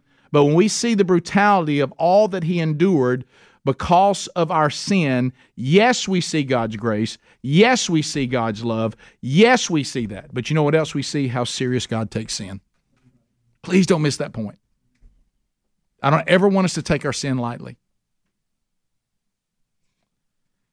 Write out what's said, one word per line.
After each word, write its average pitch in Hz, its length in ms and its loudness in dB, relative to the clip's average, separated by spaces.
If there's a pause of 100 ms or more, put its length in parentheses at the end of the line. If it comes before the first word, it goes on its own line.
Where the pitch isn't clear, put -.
(320)
But 147 120 6
when 147 100 4
we 180 120 6
see 233 280 0
the 202 100 4
brutality 180 720 2
of 139 140 0
all 190 360 4
that 180 160 -6
he 175 140 -2
endured 151 640 2 (400)
because 185 640 0
of 170 220 -2
our 156 200 2
sin, 135 640 -2 (220)
yes, 202 540 2
we 190 120 0
see 156 220 -4
God's 117 340 -2
grace. 110 420 -4 (240)
Yes, 208 460 2
we 160 140 0
see 143 240 -4
God's 113 380 -4
love. 110 320 -4 (240)
Yes, 208 500 2
we 151 140 0
see 120 220 -6
that. 98 280 -14
But 127 160 -6
you 151 40 0
know 156 80 2
what 147 120 0
else 156 200 0
we 143 80 -4
see? 139 260 -4
How 123 160 -4
serious 127 420 -4
God 113 240 -6
takes 110 240 -8
sin. 98 260 -12 (1000)
Please 185 240 2
don't 160 160 2
miss 147 140 0
that - 160 -8
point. 107 260 -10 (1400)
I 135 80 2
don't 156 180 2
ever 185 200 4
want 190 160 2
us 180 100 -2
to 160 80 -6
take 147 220 -2
our 143 80 -4
sin 131 260 -4
lightly. 120 380 -8 (3000)